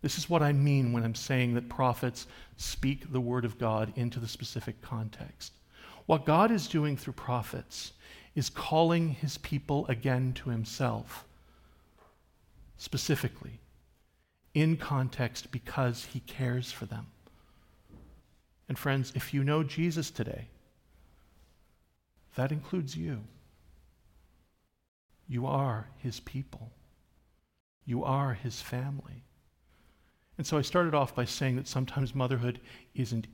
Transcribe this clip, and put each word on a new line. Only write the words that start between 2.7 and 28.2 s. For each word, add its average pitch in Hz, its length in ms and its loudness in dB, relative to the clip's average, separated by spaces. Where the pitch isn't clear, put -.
the 127 80 2
word 120 240 0
of 110 140 -2
God 110 380 2
into 120 240 -2
the 113 80 -4
specific - 520 -8
context. - 760 -8
What 156 180 4
God 185 280 8
is 170 160 2
doing 147 280 2
through - 180 -6
prophets - 800 -4
is 147 120 0
calling 165 600 4
his 143 300 -4
people 143 500 -2
again 127 460 2
to - 160 -6
himself, 113 720 -2
specifically, - 840 -4
in 156 220 4
context, 131 760 -2
because 120 540 -2
he - 160 -8
cares 123 500 -2
for - 160 -10
them. 110 220 -10
And 131 100 -4
friends, 135 380 0
if - 180 -6
you 139 80 4
know 151 220 4
Jesus 160 480 0
today, 110 340 -6
that 139 160 0
includes 151 440 -4
you. 147 280 -4
You 127 200 -2
are 135 420 0
his - 220 -6
people. - 500 -10
You 120 200 0
are 135 300 2